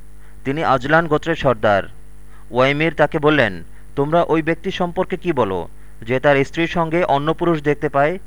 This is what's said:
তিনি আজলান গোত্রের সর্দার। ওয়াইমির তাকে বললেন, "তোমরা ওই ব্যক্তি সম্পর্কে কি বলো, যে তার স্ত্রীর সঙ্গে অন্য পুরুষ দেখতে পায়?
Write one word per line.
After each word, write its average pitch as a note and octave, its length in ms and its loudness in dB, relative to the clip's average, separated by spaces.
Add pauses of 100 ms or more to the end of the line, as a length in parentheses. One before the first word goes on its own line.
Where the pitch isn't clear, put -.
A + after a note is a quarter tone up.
(440)
তিনি C#3+ 200 -2
আজলান C3+ 420 2
গোত্রের D3+ 280 0
সর্দার। A2 480 2 (680)
ওয়াইমির C#3+ 420 2
তাকে D#3 260 2
বললেন, C3 440 2 (340)
"তোমরা D3+ 320 2
ওই D#3+ 140 2
ব্যক্তি E3 280 -4
সম্পর্কে F3 460 -2
কি F3 160 -2
বলো, G2 360 0 (340)
যে B2 180 0
তার C#3 240 4
স্ত্রীর E3 220 -2
সঙ্গে E3 380 0
অন্য C#3+ 300 2
পুরুষ E3+ 280 0
দেখতে D3 260 0
পায়? D3 380 2